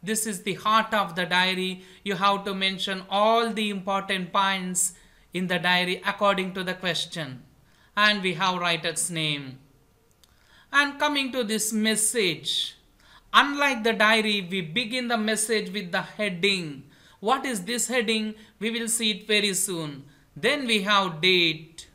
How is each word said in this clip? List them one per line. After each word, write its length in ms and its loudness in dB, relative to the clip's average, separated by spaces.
This 240 -2
is 180 -6
the 100 -2
heart 400 2
of 220 0
the 100 -2
diary. 580 0
You 100 -2
have 300 2
to 80 -4
mention 560 -2
all 420 4
the 180 -2
important 640 -4
points 640 0
in 140 -2
the 120 2
diary 460 2
according 480 2
to 100 -6
the 120 -4
question. 680 -6
And 240 4
we 140 0
have 240 0
writer's 520 -2
name. 480 -4
And 260 2
coming 340 0
to 120 0
this 300 -2
message, 1000 0
unlike 500 2
the 100 4
diary, 580 2
we 100 -4
begin 460 -4
the 100 0
message 540 0
with 220 -8
the 80 0
heading. 840 -2
What 240 2
is 180 -2
this 240 -2
heading? 480 0
We 100 -2
will 180 -4
see 240 0
it 160 -6
very 260 2
soon. 500 -4
Then 320 0
we 160 2
have 380 2
date 720 2